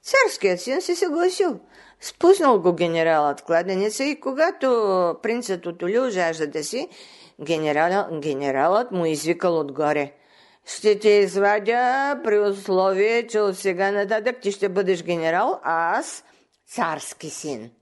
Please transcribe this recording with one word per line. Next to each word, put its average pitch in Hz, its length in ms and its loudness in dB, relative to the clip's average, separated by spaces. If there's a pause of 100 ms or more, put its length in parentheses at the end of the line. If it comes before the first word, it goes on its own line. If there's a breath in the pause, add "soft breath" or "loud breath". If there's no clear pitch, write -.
Царският 269 580 0
син 269 220 -2
се 359 140 -2
съгласил. 349 640 0 (400 loud breath)
Спуснал 330 600 4
го 175 120 4
генералът 160 680 2
в - 40 -20
кладенеца 190 600 0
и 285 160 -4
когато 285 480 0 (540)
принцът 214 440 -4
утолил 190 440 -2
жаждата 160 540 -2
си, 262 240 -6 (520 loud breath)
генерал-, 156 800 0
генералът 143 720 0
му 180 140 -2
извикал 165 520 -2
отгоре: 143 540 -2 (520 soft breath)
„Ще 208 340 0
те 214 100 2
извадя 214 1160 2
при 208 140 2
условие, 196 880 2
че 214 140 -2
от 196 180 0
сега 190 320 0
нататък 208 520 -2
ти 196 100 -2
ще 196 160 -2
бъдеш 185 360 0
генерал, 170 580 0
а 165 360 0
аз - 260 -10 (440 soft breath)
царски 160 640 -6
син.“ 120 400 -10 (120)